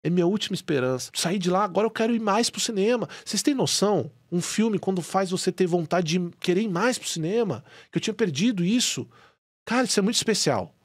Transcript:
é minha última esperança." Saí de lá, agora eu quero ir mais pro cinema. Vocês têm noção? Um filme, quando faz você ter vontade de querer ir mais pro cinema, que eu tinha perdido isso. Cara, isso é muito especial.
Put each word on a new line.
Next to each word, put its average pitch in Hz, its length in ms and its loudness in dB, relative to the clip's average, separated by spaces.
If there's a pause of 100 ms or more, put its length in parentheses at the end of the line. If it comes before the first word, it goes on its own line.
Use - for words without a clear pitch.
é 160 60 0
minha 175 160 4
última 196 300 0
esperança." 127 580 -2
Saí 180 240 -2
de 180 120 -2
lá, 185 140 2
agora 196 220 0
eu 220 60 0
quero 226 240 0
ir 226 40 0
mais 220 300 2
pro - 100 -10
cinema. 220 480 0 (160)
Vocês - 200 -4
têm 285 100 2
noção? 180 560 2 (220)
Um 175 100 0
filme, 214 380 0
quando 190 220 -2
faz 190 280 -2
você 185 220 -2
ter 185 160 0
vontade 170 500 0
de 175 220 -2
querer 185 220 2
ir 226 80 -2
mais 202 280 0
pro - 100 -10
cinema, 170 560 -2 (280)
que - 60 -2
eu - 40 0
tinha 220 120 -4
perdido 190 500 0
isso. 190 440 0 (580)
Cara, 254 180 2
isso - 160 0
é - 20 2
muito 214 140 0
especial. 139 580 0 (120)